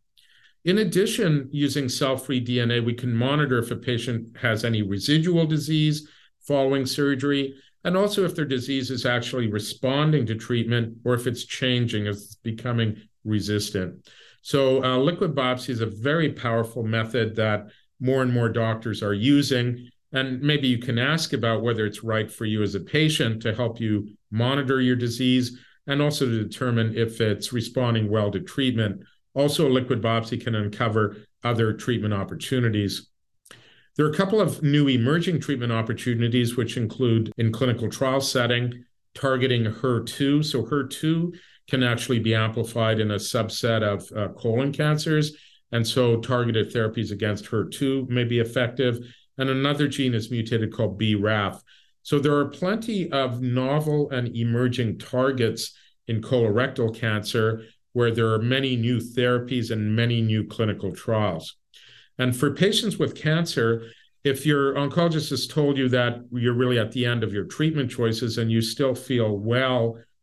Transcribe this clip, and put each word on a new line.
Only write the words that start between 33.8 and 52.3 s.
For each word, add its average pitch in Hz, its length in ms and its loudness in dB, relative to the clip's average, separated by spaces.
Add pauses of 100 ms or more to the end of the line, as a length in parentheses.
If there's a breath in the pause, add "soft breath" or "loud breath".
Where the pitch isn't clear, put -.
There 147 100 4
are 151 40 2
a 151 60 -4
couple 196 240 2
of - 220 0
new 147 260 4
emerging 143 520 2
treatment 120 320 -2
opportunities, 117 840 0
which 120 220 -2
include 113 580 0
in 113 160 2
clinical 113 380 0
trial 135 320 0
setting, 120 640 0 (300)
targeting 123 520 2
her 113 360 0
two. 143 400 0
So 131 220 -2
her 143 200 -2
two 165 500 -2 (340 loud breath)
can 131 140 2
actually 120 360 0
be 110 160 2
amplified 110 640 0
in 107 140 0
a 101 40 -2
subset 110 680 0
of, 101 340 -2
uh, 101 160 -4
colon 127 400 -2
cancers. 151 640 0 (340 loud breath)
And 117 160 0
so 120 300 2
targeted 117 560 0
therapies 110 400 -2
against 104 340 -2
her 104 180 -2
two 135 460 -2
may 123 140 2
be 117 160 0
effective. 120 580 0 (400 loud breath)
And 131 100 0
another 143 380 0
gene 131 280 0
is 110 160 -4
mutated 113 420 -2
called 92 260 -4
B 107 160 2
raf. 104 480 0 (400 soft breath)
So - 160 0
there 147 180 2